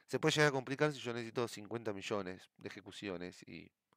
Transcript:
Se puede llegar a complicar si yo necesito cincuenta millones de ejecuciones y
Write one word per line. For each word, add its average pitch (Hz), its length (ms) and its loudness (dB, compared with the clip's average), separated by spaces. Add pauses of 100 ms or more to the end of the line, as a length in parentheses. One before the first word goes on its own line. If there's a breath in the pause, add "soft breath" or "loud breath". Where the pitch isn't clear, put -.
Se - 120 -2
puede 147 180 6
llegar 151 120 8
a 139 60 4
complicar 135 400 2
si 131 60 -8
yo 117 120 -4
necesito 117 380 0
cincuenta 107 420 -4
millones 95 640 -4
de - 140 -10
ejecuciones 92 760 -8
y 85 260 -12 (280)